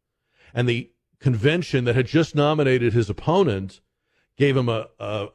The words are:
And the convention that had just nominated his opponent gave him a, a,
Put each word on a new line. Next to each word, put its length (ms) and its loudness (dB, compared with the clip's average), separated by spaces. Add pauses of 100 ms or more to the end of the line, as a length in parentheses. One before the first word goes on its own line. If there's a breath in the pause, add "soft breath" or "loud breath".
(520 soft breath)
And 160 0
the 220 -4 (300)
convention 640 0
that 100 0
had 120 2
just 280 0
nominated 580 2
his 160 2
opponent 720 -2 (580)
gave 180 2
him 120 0
a, 180 -4 (140)
a, 340 -6